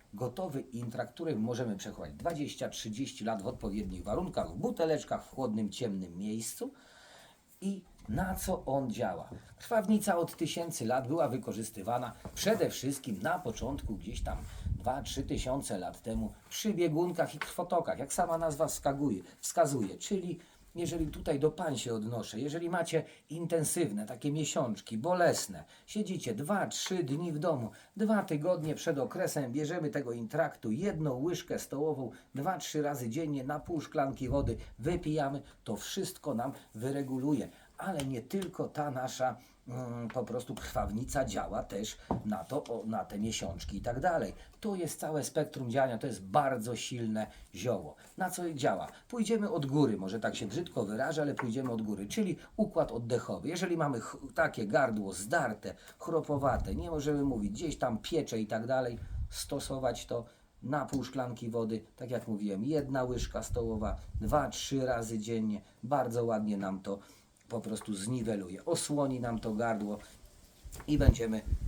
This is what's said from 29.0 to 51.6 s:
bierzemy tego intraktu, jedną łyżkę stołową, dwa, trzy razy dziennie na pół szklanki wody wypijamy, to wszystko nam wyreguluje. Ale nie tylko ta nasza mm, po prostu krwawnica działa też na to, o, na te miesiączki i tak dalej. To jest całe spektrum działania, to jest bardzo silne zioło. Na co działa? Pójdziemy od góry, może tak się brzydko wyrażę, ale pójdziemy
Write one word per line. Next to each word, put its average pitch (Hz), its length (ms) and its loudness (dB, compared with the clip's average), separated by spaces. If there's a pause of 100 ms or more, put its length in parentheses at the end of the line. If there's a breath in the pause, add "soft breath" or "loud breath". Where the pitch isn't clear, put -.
bierzemy 151 380 0
tego 120 220 -2
intraktu, 120 580 0
jedną 156 480 2
łyżkę 160 400 0
stołową, 135 520 0 (240 loud breath)
dwa, 175 240 0
trzy - 240 -2
razy 135 280 0
dziennie 147 340 0
na 147 160 -2
pół 160 200 -4
szklanki 135 480 0
wody 117 280 2 (220 loud breath)
wypijamy, 151 640 0 (220 loud breath)
to 107 120 -2
wszystko - 580 -4
nam 131 180 0 (220 loud breath)
wyreguluje. 131 760 0 (300 loud breath)
Ale 175 260 -2
nie 131 180 -2
tylko 175 460 -2
ta 147 220 -2
nasza 127 460 0 (340 loud breath)
mm, 120 380 -4
po 120 160 0
prostu 120 300 -4
krwawnica 110 720 0
działa 98 380 -2
też - 360 -4 (260 loud breath)
na 101 200 -2
to, 139 200 -2
o, 113 220 -4
na 107 180 -2
te 101 140 -8
miesiączki 104 580 -4
i 95 40 -4
tak 123 200 -2
dalej. 147 340 2 (260 loud breath)
To 208 140 -2
jest 170 260 -2
całe 151 240 0
spektrum 139 460 -2
działania, 127 280 4
to 151 80 -4
jest 101 160 -4
bardzo 117 540 2
silne 110 500 -2 (280 loud breath)
zioło. 92 400 -2 (220 loud breath)
Na 180 140 0
co 175 220 -2
działa? 120 360 2 (200 loud breath)
Pójdziemy 220 420 2
od 151 160 0
góry, 131 300 6
może 95 240 -2
tak - 160 0
się 113 100 -4
brzydko 131 380 -2
wyrażę, 135 380 0
ale 143 120 0
pójdziemy 127 360 -2